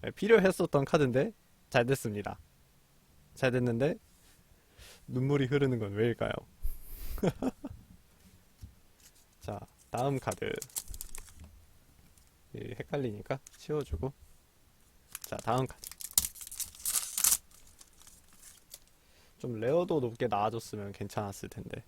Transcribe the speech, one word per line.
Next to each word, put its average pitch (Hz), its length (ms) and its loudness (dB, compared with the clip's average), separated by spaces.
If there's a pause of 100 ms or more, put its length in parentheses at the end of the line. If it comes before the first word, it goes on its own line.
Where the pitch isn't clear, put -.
네, - 120 -6
필요했었던 190 720 6
카드인데 143 460 4 (360)
잘 120 160 6
됐습니다. 104 540 -2 (960)
잘 131 160 4
됐는데 123 460 2 (1080)
눈물이 135 400 2
흐르는 135 320 4
건 101 140 -2
왜일까요? 110 400 2 (840)
<laughs> - 2250 -8
자, 104 200 -8 (300)
다음 131 280 0
카드. - 320 -4 (2000)
이 120 40 -10 (200)
헷갈리니까 127 600 -4 (200)
치워주고. 143 540 -4 (1080)
자, - 180 -8
다음 127 280 0
카드. - 240 -14 (3500)
좀 120 200 -6
레어도 160 420 2
높게 123 280 -2
나와줬으면 104 640 -2
괜찮았을 101 560 -6
텐데. - 400 -12